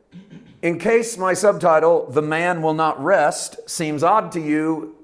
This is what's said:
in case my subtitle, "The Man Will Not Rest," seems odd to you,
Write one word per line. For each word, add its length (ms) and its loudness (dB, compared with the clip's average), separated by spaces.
in 180 -2
case 380 0
my 160 0
subtitle, 720 2
"The 140 0
Man 400 -2
Will 120 0
Not 280 -2
Rest," 680 0
seems 340 -4
odd 300 2
to 80 -6
you, 640 -2